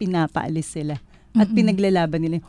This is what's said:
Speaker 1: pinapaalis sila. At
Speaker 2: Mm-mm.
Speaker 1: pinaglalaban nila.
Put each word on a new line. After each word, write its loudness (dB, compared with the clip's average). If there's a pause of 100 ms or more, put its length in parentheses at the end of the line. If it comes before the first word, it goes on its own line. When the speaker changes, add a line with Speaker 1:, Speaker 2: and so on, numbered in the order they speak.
Speaker 1:
pinapaalis -2
sila. -6 (400)
At 4
Speaker 2:
Mm-mm. 2
Speaker 1:
pinaglalaban 2
nila. -2